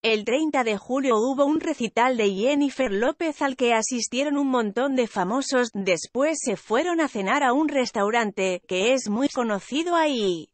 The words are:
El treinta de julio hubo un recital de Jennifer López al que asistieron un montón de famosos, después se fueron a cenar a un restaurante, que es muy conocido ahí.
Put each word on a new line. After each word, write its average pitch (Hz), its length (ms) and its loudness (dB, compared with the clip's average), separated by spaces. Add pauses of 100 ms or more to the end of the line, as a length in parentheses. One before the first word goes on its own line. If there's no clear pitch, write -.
El 220 220 0
treinta 285 380 0
de 214 160 0
julio 254 400 0
hubo 269 260 2
un 311 140 2
recital 254 580 0
de 208 140 2
Jennifer 262 600 0
López 294 520 -2
al 269 120 -2
que 240 200 2
asistieron 247 600 -2
un 285 120 0
montón 254 480 0
de 247 100 2
famosos, 240 720 -2
después 208 680 0
se 214 140 -2
fueron 330 460 0
a 294 60 2
cenar 226 360 0
a 247 100 4
un 302 140 2
restaurante, 214 1000 0
que 190 260 2
es 247 180 -2
muy 254 180 0
conocido 254 680 -2
ahí. 220 580 0